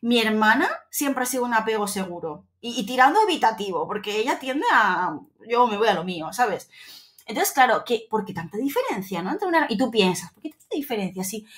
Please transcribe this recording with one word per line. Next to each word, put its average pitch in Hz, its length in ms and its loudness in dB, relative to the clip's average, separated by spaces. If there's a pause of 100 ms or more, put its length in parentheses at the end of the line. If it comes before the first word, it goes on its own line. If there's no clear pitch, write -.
Mi 233 180 2
hermana 220 500 4 (220)
siempre 262 320 -2
ha - 20 0
sido 247 180 -2
un 240 100 -2
apego 220 340 0
seguro 170 580 -6 (160)
y, 240 180 -6
y 196 60 -4
tirando 254 380 6
evitativo, 208 640 0
porque 208 320 -4
ella 285 200 0
tiende 262 320 -4
a, 180 460 2 (320)
yo 240 180 4
me 208 100 -2
voy 220 100 2
a 202 60 4
lo 170 100 -2
mío, 170 300 -6
¿sabes? 208 360 -2 (560)
Entonces, 311 280 -2
claro, 247 320 4
¿qué, 226 240 -2
por 214 160 -2
qué - 80 -12
tanta 175 240 -8
diferencia, 247 640 -2
no? 190 100 -4
Entre 381 160 -4
una, 330 220 2
y 214 80 0
tú 240 120 2
piensas, 185 440 2
¿por - 100 -20
qué 302 80 -10
tanta - 240 -10
diferencia? 190 480 -4
Si 214 220 -8 (120)